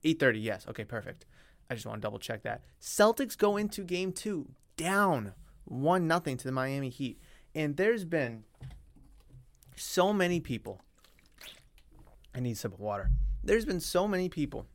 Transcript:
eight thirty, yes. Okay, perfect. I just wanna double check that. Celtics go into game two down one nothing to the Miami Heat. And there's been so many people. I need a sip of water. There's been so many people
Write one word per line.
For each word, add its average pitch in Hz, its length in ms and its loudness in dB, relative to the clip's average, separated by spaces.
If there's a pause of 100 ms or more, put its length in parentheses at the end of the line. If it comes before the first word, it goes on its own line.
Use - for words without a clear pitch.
eight 160 160 2
thirty, 123 180 4
yes. 107 300 -4
Okay, 113 160 -8
perfect. 101 420 -10 (420)
I 127 60 -4
just 107 100 -10
wanna 110 160 -8
double 104 200 -6
check 110 240 -8
that. 110 180 -6 (180)
Celtics 226 560 2
go 208 200 4
into 208 260 -2
game 180 300 -2
two 185 420 -6 (220)
down 165 580 2 (300)
one 160 420 2
nothing 160 300 2
to - 80 -10
the 131 80 -2
Miami 135 360 -2
Heat. 120 300 -6 (360)
And 151 220 0
there's 208 280 2
been 127 400 -2 (1300)
so 185 380 2
many 180 260 2
people. 107 420 -6 (1500)
I 123 60 -10
need 123 140 -2
a - 20 -4
sip 104 180 -6
of - 80 -16
water. 101 300 0 (320)
There's 220 240 4
been 185 140 0
so 185 260 2
many 185 220 0
people - 460 -4